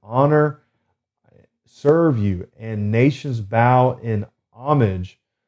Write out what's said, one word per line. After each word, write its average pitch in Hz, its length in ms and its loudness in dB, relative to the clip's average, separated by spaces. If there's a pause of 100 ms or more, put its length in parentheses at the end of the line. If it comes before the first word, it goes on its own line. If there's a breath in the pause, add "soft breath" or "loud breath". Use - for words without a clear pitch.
honor, 147 600 0 (1040)
serve 156 540 0
you, 98 300 -4 (100)
and 107 340 -6
nations 127 480 0
bow 123 640 2
in 107 240 -4 (260)
homage 113 680 -2 (280)